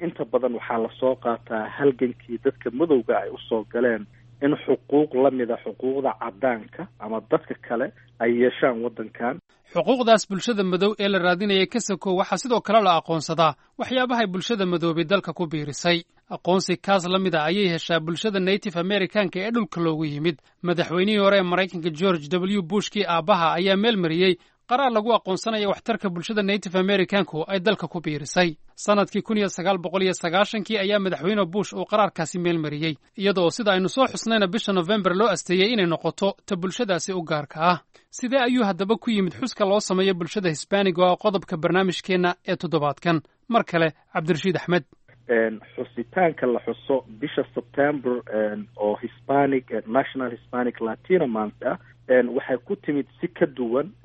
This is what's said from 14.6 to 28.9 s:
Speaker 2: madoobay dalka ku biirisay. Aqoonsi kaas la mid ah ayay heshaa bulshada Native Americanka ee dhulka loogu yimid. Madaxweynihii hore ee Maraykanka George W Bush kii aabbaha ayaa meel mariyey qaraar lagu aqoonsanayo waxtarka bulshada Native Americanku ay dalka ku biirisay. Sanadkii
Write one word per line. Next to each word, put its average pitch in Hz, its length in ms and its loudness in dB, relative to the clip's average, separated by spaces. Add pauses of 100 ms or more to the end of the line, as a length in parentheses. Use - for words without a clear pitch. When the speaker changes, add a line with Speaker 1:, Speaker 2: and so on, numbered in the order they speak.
Speaker 2:
madoobay 170 420 0
dalka 190 240 0
ku 175 160 -4
biirisay. 160 560 -2 (240)
Aqoonsi 175 480 0
kaas 185 320 0
la 185 100 2
mid 185 160 0
ah 151 140 2
ayay 185 240 2
heshaa 165 280 0
bulshada 180 400 -2
Native 185 360 -2
Americanka 190 640 0
ee 208 100 -4
dhulka 226 300 -2
loogu 160 240 0
yimid. 151 320 -2 (260)
Madaxweynihii 175 600 0
hore 196 140 6
ee 190 40 4
Maraykanka 175 480 0
George 160 380 0
W 185 340 0
Bush 180 300 -2
kii 202 160 -2
aabbaha 165 480 2
ayaa 190 200 2
meel 220 200 2
mariyey 175 400 2 (320)
qaraar 254 240 2
lagu 220 220 2
aqoonsanayo 208 560 -2
waxtarka 208 400 -2
bulshada 190 320 -2
Native 196 360 -2
Americanku 185 680 2
ay 196 120 -2
dalka 180 280 0
ku 180 120 -8
biirisay. 156 560 0 (200)
Sanadkii 208 460 0